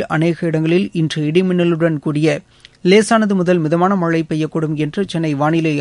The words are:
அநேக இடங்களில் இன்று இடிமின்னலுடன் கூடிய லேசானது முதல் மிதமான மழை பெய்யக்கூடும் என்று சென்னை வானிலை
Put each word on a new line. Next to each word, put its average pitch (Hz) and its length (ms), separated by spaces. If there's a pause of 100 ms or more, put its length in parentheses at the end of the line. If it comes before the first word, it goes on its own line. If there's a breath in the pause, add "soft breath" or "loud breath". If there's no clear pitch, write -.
அநேக 160 400
இடங்களில் 165 460
இன்று 160 300
இடிமின்னலுடன் 170 760
கூடிய 151 380 (480 soft breath)
லேசானது 214 500
முதல் 180 240
மிதமான 170 360
மழை 165 280
பெய்யக்கூடும் 156 540
என்று 151 280
சென்னை 165 300
வானிலை 156 460